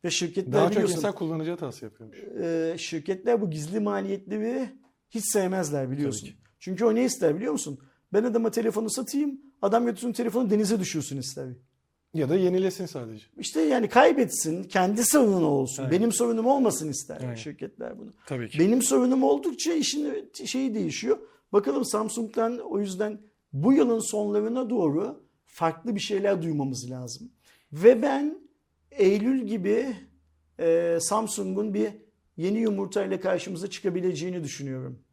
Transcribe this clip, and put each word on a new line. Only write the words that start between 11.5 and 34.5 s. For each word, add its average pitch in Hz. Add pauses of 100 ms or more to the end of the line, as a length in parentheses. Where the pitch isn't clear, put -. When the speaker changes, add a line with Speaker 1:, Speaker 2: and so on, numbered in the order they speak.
Speaker 2:
Ya 151
da 170
yenilesin 185
sadece. 113 (140)
Speaker 1:
İşte 302
yani 254
kaybetsin, 233
kendi 196
sorunu 202
olsun, 135
Speaker 2:
Aynen. 151
Speaker 1:
benim 226
sorunum 233
olmasın 240
ister -
Speaker 2:
Aynen. 123
Speaker 1:
şirketler -
bunu. - (160)
Speaker 2:
Tabii 120
ki. 147
Speaker 1:
Benim 220
sorunum 262
oldukça 311
işin 294 (140)
şeyi 262
değişiyor. 214 (340)
Bakalım 254
Samsung'dan 226
o 202
yüzden 202 (340)
bu 156
yılın 240
sonlarına 214
doğru 190 (220)
farklı 170
bir 202
şeyler 196
duymamız 139
lazım. 127 (420)
Ve 220
ben 294 (460)
Eylül 208
gibi, 214 (640)
e, 170
Samsung'un 202
bir 107 (480)
yeni 190
yumurtayla 196
karşımıza 185
çıkabileceğini 180
düşünüyorum. 131 (140)